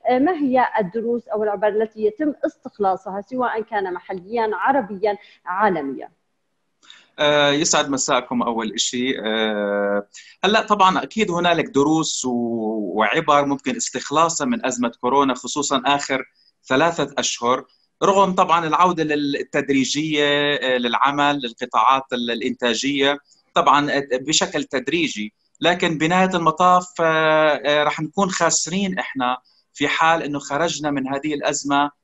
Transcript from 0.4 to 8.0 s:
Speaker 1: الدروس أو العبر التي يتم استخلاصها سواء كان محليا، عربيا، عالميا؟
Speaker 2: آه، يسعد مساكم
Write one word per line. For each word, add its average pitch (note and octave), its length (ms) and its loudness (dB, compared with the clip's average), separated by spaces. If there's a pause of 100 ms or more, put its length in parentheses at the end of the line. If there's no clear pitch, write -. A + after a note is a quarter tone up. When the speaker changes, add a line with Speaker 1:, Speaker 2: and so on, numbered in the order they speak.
Speaker 1:
الدروس A3+ 500 -4
أو G#3+ 140 -2
العبر G#3 260 0
التي G#3+ 360 -2
يتم C#4 280 0 (140)
استخلاصها G3 720 -4
سواء A#3 400 -4
كان G3 340 -4
محليا، G3 580 -6
عربيا، G#3 640 -2 (300)
عالميا؟ F3 640 -2 (1080)
Speaker 2:
آه، D3 320 4
يسعد D3 400 2
مساكم B2+ 520 0